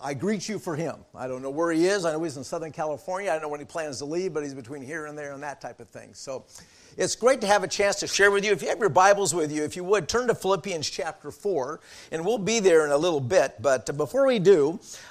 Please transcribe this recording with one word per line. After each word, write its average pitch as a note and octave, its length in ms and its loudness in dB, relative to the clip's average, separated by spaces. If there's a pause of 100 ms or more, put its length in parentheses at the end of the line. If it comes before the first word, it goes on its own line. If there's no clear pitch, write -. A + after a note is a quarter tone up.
I C#3+ 140 -6
greet F#3+ 340 -4
you G#3 100 -6
for F3 160 -6
him. C#3 300 -6 (100)
I B2 120 -10
don't B2+ 160 -8
know C3+ 80 -6
where E3 200 0
he E3 160 4
is. F#3+ 200 0
I D#3+ 60 0
know D#3 100 -4
he's D3 160 -6
in C3 60 -10
Southern D#3+ 280 -8
California. F3+ 580 -6
I D#3+ 40 2
don't D#3 80 -4
know D3+ 60 -8
when D3 120 -8
he C#3+ 60 -14
plans D#3 320 -8
to C#3+ 80 -10
leave, F3 260 -4
but D3+ 100 -4
he's C#3+ 120 -10
between C3+ 260 -14
here D3+ 240 -10
and D3+ 140 -12
there C#3+ 160 -12
and C#3 80 -14
that C#3 180 -12
type B2 200 -14
of A2+ 100 -20
thing. A2 240 -20
So, C3 320 -12 (500)
it's - 180 0
great B3+ 280 2
to G#3 40 -2
have G3+ 160 6
a F#3 60 -4
chance G3+ 280 0
to D#3+ 100 -6
share G3+ 240 4
with G3+ 140 0
you. G#3+ 80 2
If - 100 0
you A3+ 60 -4
have - 120 -2
your G#3 80 2
Bibles F#3 460 6
with D3+ 180 -2
you, D3+ 100 -2
if D3+ 140 -6
you F3+ 80 -8
would, F#3 240 0
turn B3 200 0
to G#3+ 60 2
Philippians F#3 540 -2
chapter D#3+ 420 -8
four, D#3 500 -4 (300)
and E3 140 -6
we'll A3+ 140 0
be G#3+ 200 0
there E3+ 260 6
in D3 60 0
a C#3+ 60 4
little D#3 240 2
bit. C#3 400 2
But, C3 280 0
uh, - 40 -6
before D3+ 340 0
we B3 120 2
do, E3+ 420 6 (300)